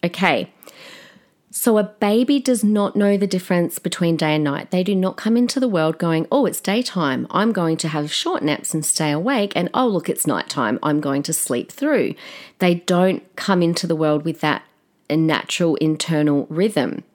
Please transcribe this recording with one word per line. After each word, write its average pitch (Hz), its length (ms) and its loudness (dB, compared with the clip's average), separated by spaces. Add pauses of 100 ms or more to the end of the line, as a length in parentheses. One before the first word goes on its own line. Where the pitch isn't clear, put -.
Okay. 170 480 0 (960)
So 220 280 2
a 208 60 4
baby 233 540 2
does 254 240 0
not 208 340 2
know 202 200 4
the 196 100 0
difference 180 520 0
between 170 380 0
day 151 180 2
and 151 100 2
night. 143 260 -4
They 180 140 0
do 202 100 0
not 185 220 0
come 226 220 0
into 247 200 0
the 254 100 0
world 160 300 0
going, 165 320 0
"Oh, 277 160 2
it's - 140 -4
daytime. 170 720 -2
I'm 214 200 2
going 165 280 0
to 165 100 -4
have 151 240 -4
short - 300 -4
naps - 320 -2
and 156 100 -2
stay 156 260 -2
awake. 202 460 -2
And 180 180 0
oh, 254 140 2
look, 180 200 -2
it's - 180 -2
nighttime. 120 560 -2
I'm 151 180 0
going 143 240 -2
to 160 80 -4
sleep - 400 -4
through." 277 420 0 (440)
They 175 160 4
don't 180 500 0 (120)
come 185 260 2
into 170 240 0
the 165 100 0
world 151 280 0
with 165 180 -4
that 151 200 0 (460)
natural 160 680 0
internal 151 760 0
rhythm. 160 540 -2 (100)